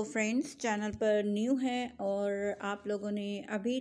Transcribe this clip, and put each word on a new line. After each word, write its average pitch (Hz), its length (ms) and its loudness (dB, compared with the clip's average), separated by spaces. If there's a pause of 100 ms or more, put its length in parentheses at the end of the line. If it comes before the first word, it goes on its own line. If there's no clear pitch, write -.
फ्रेंड्स, 220 520 0
चैनल 214 340 0
पर 214 340 4
न्यू 214 320 2
हैं 247 400 -2
और 202 640 0
आप 202 260 -4
लोगों 208 240 -2
ने 202 380 -4
अभी 226 320 0